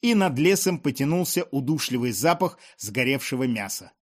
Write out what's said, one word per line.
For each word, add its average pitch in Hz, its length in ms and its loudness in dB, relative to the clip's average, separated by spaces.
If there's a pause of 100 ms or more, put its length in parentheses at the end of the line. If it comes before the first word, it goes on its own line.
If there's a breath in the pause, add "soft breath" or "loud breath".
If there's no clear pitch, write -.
и 233 140 4
над 180 240 2
лесом 180 400 2
потянулся 165 720 -2
удушливый 131 600 -2
запах 139 460 0 (220 loud breath)
сгоревшего 127 640 -2
мяса. 104 480 -6 (120)